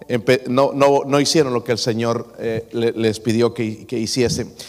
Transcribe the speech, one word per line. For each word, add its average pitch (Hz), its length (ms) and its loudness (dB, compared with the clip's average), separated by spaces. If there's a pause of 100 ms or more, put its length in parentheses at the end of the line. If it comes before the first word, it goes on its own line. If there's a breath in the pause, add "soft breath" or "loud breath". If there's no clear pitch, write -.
empe-, 123 380 0
no, 127 260 2
no, 139 320 4
no 143 160 2
hicieron 139 320 2
lo 120 100 -2
que 123 100 -2
el 107 60 -2
Señor, 117 600 -2
eh, 113 340 -6
le, 117 200 0
les 110 280 0
pidió 117 320 2
que, 110 340 -6
que 120 120 -6
hiciesen. 113 560 -2 (140 loud breath)